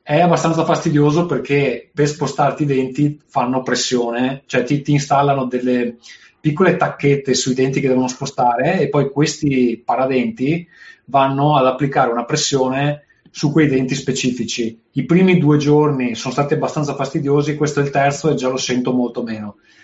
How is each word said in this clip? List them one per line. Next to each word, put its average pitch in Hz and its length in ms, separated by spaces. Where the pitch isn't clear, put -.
È 147 180
abbastanza 165 460
fastidioso 151 600
perché 139 680
per 147 160
spostarti 143 540
i 147 60
denti 135 580
fanno 127 380
pressione, 123 800
cioè 123 180
ti, 143 200
ti 147 80
installano 135 540
delle 123 520
piccole 165 380
tacchette 139 560
sui 123 220
denti 135 260
che 135 60
devono 127 200
spostare 131 760
e 143 80
poi 139 200
questi 131 760
paradenti 127 840
vanno 139 520
ad 131 80
applicare 131 460
una 120 120
pressione 143 840
su 147 200
quei 156 160
denti 131 280
specifici. 120 840
I - 140
primi 180 340
due 147 180
giorni 143 560
sono 120 200
stati - 200
abbastanza 143 400
fastidiosi, 143 600
questo 147 240
è 143 40
il 143 60
terzo 143 400
e 139 60
già 127 120
lo 131 100
sento 123 360
molto 123 300
meno. 107 320